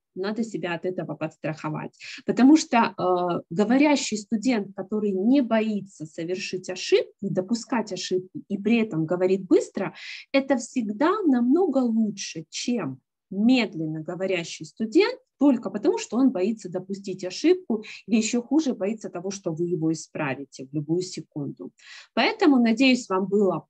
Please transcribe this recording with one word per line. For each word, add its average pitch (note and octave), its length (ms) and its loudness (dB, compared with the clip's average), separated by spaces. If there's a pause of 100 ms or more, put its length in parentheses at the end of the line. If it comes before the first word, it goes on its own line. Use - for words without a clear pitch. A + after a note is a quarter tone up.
(160)
надо G#3 280 -4
себя E3+ 320 -6
от E3 100 -8
этого F3+ 300 -6
подстраховать. D3+ 760 -8 (340)
Потому A#3+ 320 8
что, C4 200 2 (200)
э, F3+ 520 0
говорящий A#3+ 680 2
студент, G#3+ 580 -2
который G#3 360 -4
не A3+ 300 4
боится G#3+ 640 -2
совершить F#3 640 -8
ошибку, F4+ 520 0
допускать G3+ 680 -4
ошибки F3+ 560 -6
и G3+ 100 -6
при G#3 200 2
этом G#3+ 280 0
говорит F#3 420 0
быстро, G#3 460 0 (380)
это C4+ 260 2
всегда A3+ 540 -2 (140)
намного C4+ 540 4
лучше, A3 680 -2
чем E3 500 -4 (300)
медленно F#3+ 720 0
говорящий F3 640 -4
студент, F4 540 0 (200)
только C4 300 4
потому, C#4 300 0
что - 180 -6
он C4 140 4
боится F#3+ 380 -2
допустить F#3 560 -8
ошибку A#3+ 580 0 (240)
или A3 100 2
ещё A3+ 240 0
хуже, C4+ 320 0
боится G3+ 360 -4
того, F3+ 220 -8
что G3 220 -6
вы E3+ 140 -2
его D#3+ 240 0
исправите C#3 720 -8
в C3+ 80 -20
любую D#3 280 -2
секунду. D3+ 680 -10 (440)
Поэтому, D#4 420 4
надеюсь, A#3+ 520 4
вам F#3+ 180 0
было F#3+ 420 2